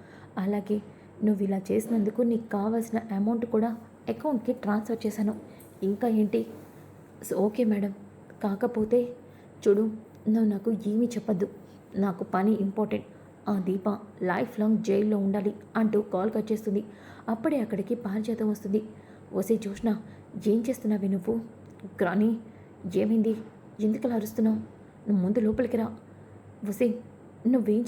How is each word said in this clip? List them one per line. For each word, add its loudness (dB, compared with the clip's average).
అలాగే -2
నువ్వు 2
ఇలా 0
చేసినందుకు 0
నీకు 0
కావాల్సిన -2
అమౌంట్ 0
కూడా 0
అకౌంట్కి -2
ట్రాన్స్‌ఫర్ -2
చేశాను. -2
ఇంకా 0
ఏంటి?" 2
"స-, -6
ఓకే 2
మేడం, 2
కాకపోతే 0
చూడు, 4
నువ్వు 4
నాకు 0
ఏమీ 2
చెప్పద్దు, -2
నాకు -2
పని 2
ఇంపార్టెంట్, -2
ఆ 0
దీప -2
లైఫ్ -2
లాంగ్ 4
జైల్లో 2
ఉండాలి" 0
అంటూ 4
కాల్ -2
కట్ -2
చేస్తుంది. -2
అప్పుడే 0
అక్కడికి -2
పారిజాతం -2
వస్తుంది. 0
"ఒసే 2
జోష్న, -2
ఏం 4
చేస్తున్నావే 0
నువ్వు?" 0
"గ్రాని, 2
ఏమైంది? 4
ఎందుకు 0
అలా 0
అరుస్తున్నావు? 2
నువ్వు 4
ముందు 2
లోపలికి 2
రా." -2
"ఒసే, 2
నువ్వేం 4